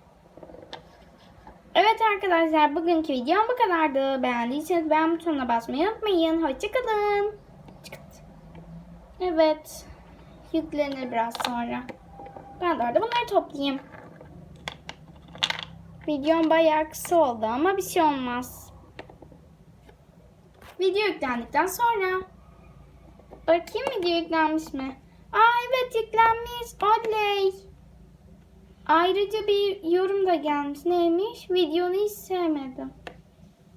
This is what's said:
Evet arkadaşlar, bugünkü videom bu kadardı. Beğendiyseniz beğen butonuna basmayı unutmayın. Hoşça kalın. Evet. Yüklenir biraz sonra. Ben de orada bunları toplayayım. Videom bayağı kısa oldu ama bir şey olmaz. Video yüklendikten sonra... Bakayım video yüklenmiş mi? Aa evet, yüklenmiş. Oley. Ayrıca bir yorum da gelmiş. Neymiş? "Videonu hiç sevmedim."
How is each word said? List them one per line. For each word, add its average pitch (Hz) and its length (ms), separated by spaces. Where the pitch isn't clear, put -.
Evet 427 260
arkadaşlar, 330 640
bugünkü 320 380
videom 302 380
bu 494 120
kadardı. 269 600
Beğendiyseniz 285 640
beğen 320 260
butonuna 302 320
basmayı 247 420
unutmayın. 330 540
Hoşça 277 280
kalın. 415 640
Evet. 311 680
Yüklenir 285 580
biraz 233 220
sonra. 240 380
Ben 330 180
de 233 40
orada 240 180
bunları 480 280
toplayayım. 277 500
Videom 311 420
bayağı 311 400
kısa - 260
oldu 240 300
ama 302 320
bir 381 40
şey 370 220
olmaz. 254 680
Video 381 280
yüklendikten 269 580
sonra... 381 560
Bakayım 349 400
video 349 120
yüklenmiş 320 640
mi? 269 280
Aa - 40
evet, 494 280
yüklenmiş. 453 880
Oley. 415 680
Ayrıca 392 600
bir 403 360
yorum 381 440
da 349 80
gelmiş. 285 500
Neymiş? 349 640
"Videonu 359 420
hiç 415 180
sevmedim." 285 840